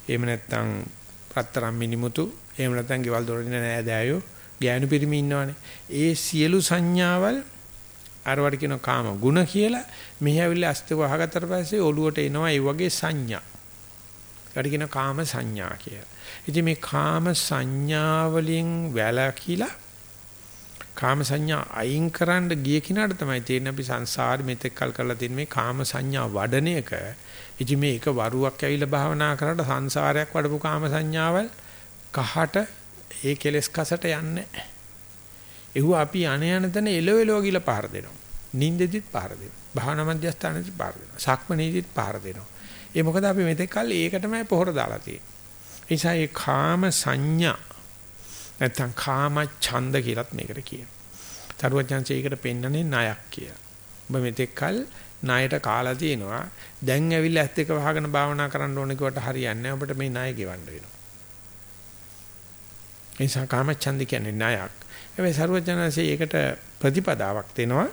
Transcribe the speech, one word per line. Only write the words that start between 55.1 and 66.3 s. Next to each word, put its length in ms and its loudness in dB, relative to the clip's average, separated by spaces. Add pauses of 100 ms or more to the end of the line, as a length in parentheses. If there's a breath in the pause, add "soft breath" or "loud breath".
ණයට 400 2
කාලා 360 0
තියෙනවා. 480 -2 (360 loud breath)
දැන් 320 2
ඇවිල්ලා 320 4
ඇස් 100 -2
දෙක 160 0
වහගෙන 400 0
භාවනා 400 0
කරන්න 280 -2
ඕන 180 -2
කිව්වට 240 -2
හරියන්නේ 420 -2
නැහැ. 140 -4
ඔබට 200 -4
මේ 140 -4
ණය 240 -4
ගෙවන්න 300 -6
වෙනවා. 320 -14 (2250)
ඒ 140 -2
නිසා 240 0
කාමච්ඡන්ද 560 0
කියන්නේ 300 -2
ණයක්. 400 0 (340 loud breath)
හැබැයි 300 0
සරුවචනසේ 680 2
ඒකට 280 0 (400)